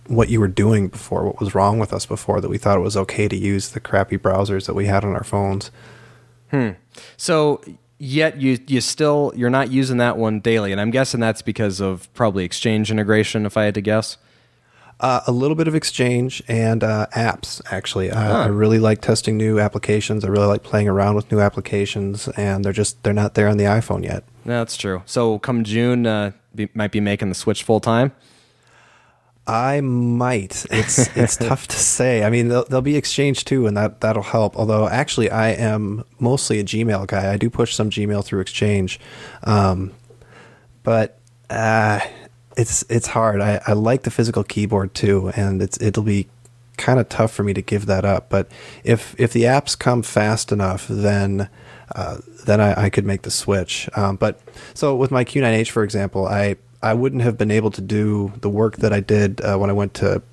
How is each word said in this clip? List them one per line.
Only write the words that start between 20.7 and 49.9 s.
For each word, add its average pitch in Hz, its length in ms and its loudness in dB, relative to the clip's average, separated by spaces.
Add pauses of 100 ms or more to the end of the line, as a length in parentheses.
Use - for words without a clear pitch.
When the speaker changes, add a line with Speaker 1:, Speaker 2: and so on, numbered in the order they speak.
Speaker 1:
around 101 260 2
with 104 160 -2
new 107 100 2
applications, 101 840 -2 (120)
and 98 260 0
they're 98 80 0
just, 104 300 -2
they're 104 100 0
not 104 220 0
there 104 140 4
on 104 100 2
the 104 60 2
iPhone 101 380 0
yet. - 220 -6 (220)
Speaker 2:
That's 117 320 -4
true. 95 260 -6
So 113 340 0
come 117 240 -2
June, 117 440 0
uh, 104 260 -2 (220)
be, 104 180 -6
might 107 200 -4
be 107 80 0
making 101 280 0
the 92 60 -2
switch - 300 -2
full 110 160 4
time? 120 320 2 (1300)
Speaker 1:
I 131 340 0
might. 120 920 0
It's, 113 380 2
Speaker 2:
<laughs> - 80 -12
Speaker 1:
it's 123 200 2
tough 120 320 -2
to - 80 -8
say. 123 460 2
I 104 80 4
mean, 120 180 2
they'll, 123 180 2
they'll 131 160 0
be 147 120 0
Exchange 139 520 0
too, 131 200 2
and 104 100 2
that, 107 240 -2
that'll 110 220 0
help. 107 340 0
Although, 107 300 2
actually, 120 420 0
I 110 200 2
am 107 560 -2 (160)
mostly 120 400 0
a 101 40 -2
Gmail 107 440 -2
guy. 98 240 0
I 104 40 0
do 117 140 0
push - 240 -2
some 107 160 0
Gmail 104 340 -2
through 98 160 -4
Exchange, 98 600 -2 (420)
um, 95 500 2 (920)
but, 113 340 0 (300)
uh, 110 520 2 (560)
it's, - 340 0
it's 117 180 0
hard. 110 320 2
I, 104 260 0
I 110 60 2
like 110 300 2
the 120 80 -2
physical 113 340 0
keyboard 101 500 -2
too, 95 400 2
and 98 280 0
it's, - 180 -4
it'll 107 220 0
be 101 260 0 (480)
kinda 127 280 2
tough - 280 0
for 104 100 -4
me 101 120 0
to 95 80 -4
give 104 240 -2
that 95 180 0
up. 95 240 0
But 98 200 0 (360)
if, - 340 0
if 120 140 2
the 117 120 2
apps 135 320 2
come 123 260 0